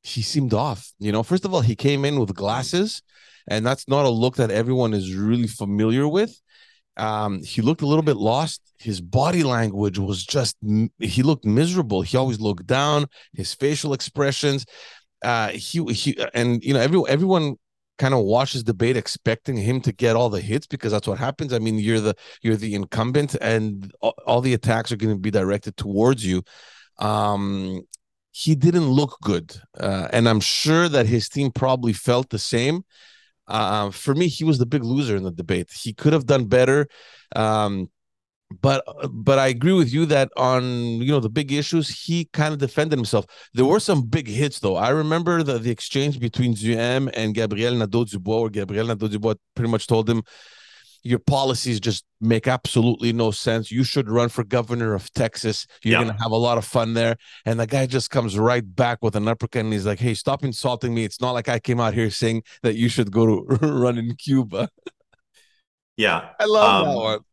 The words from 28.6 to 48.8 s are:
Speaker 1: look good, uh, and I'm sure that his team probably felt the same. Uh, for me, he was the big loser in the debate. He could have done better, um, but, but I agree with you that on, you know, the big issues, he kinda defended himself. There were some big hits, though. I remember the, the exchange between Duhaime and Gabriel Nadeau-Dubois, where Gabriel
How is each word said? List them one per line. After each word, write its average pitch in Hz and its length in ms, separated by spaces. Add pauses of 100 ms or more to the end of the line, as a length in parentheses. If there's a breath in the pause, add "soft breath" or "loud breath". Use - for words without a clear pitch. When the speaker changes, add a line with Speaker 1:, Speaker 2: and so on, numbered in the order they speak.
Speaker 1:
look 139 320
good, 87 340 (240)
uh, 95 320
and 117 160
I'm 110 120
sure 160 500
that 139 160
his 110 240
team 139 220
probably 127 420
felt 123 380
the 107 80
same. 143 440 (640 soft breath)
Uh, 104 440
for 135 240
me, 175 120
he 151 160
was 156 140
the 120 80
big 123 180
loser 123 320
in 95 80
the 92 80
debate. 87 400
He - 220
could 151 200
have 147 120
done 139 200
better, 127 420 (480 loud breath)
um, 104 560 (720)
but, 135 220 (260)
but 123 300
I 135 80
agree 131 260
with 160 180
you 156 140
that 139 320
on, 127 260 (380)
you 131 100
know, 147 80
the 113 100
big 135 220
issues, 147 380 (160)
he 165 280
kinda 156 220
defended 147 440
himself. 107 260 (300 loud breath)
There 123 100
were 175 140
some 165 240
big 123 240
hits, 127 320
though. 98 160
I 101 140
remember 160 520
the, 139 160
the 117 140
exchange 139 480
between 120 340
Duhaime 117 600
and 110 180
Gabriel 110 400
Nadeau-Dubois, 110 680
where 113 100
Gabriel 101 360